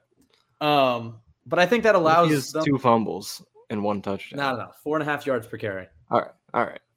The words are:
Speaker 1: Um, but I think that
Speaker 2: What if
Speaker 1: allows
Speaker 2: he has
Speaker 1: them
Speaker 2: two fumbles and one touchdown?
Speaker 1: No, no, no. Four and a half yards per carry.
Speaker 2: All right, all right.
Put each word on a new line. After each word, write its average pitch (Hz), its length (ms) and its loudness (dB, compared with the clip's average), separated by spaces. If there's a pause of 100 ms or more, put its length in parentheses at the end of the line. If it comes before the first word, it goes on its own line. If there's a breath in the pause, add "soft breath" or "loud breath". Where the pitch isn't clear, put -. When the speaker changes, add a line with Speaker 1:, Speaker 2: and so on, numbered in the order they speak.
(600)
Speaker 1:
Um, 127 560 0 (280)
but 160 140 -2
I 180 80 4
think 226 160 2
that 220 100 6
Speaker 2:
What 190 60 4
if - 20 4
Speaker 1:
allows 165 280 4
Speaker 2:
he 156 40 4
has 139 200 -2
Speaker 1:
them 156 120 -2
Speaker 2:
two 139 140 2
fumbles 107 640 0 (240)
and 107 140 -6
one 101 180 -2
touchdown? 98 380 -8
Speaker 1:
No, 139 140 -2
no, 120 120 -6
no. 90 60 -20 (120)
Four 151 140 -4
and 147 100 -4
a 151 40 -4
half 143 160 -6
yards 120 180 -4
per - 120 -14
carry. 95 300 -10 (220)
Speaker 2:
All 117 120 2
right, - 100 -12 (240)
all 117 100 2
right. - 160 -14 (160)